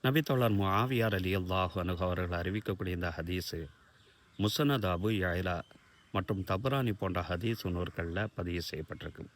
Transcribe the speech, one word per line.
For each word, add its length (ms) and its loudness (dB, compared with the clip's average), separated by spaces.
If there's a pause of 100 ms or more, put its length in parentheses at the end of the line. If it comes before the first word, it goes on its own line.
நபி 200 4
தோழர் 320 4
முஆவியா 560 4
ரலியல்லாஹு 640 0
அன்ஹு 280 0
அவர்கள் 340 0
அறிவிக்கக்கூடிய 600 -2
இந்த 120 -2
ஹதீஸு 500 -4 (800)
முஸ்னத் 460 2
அபு 280 2
யஅலா 420 0 (580)
மற்றும் 320 0
தபரானி 480 0
போன்ற 300 -2
ஹதீஸ் 440 -2
நூல்கள்ல 640 -2
பதிவு 280 -4
செய்யப்பட்டிருக்கு. 640 -10 (100)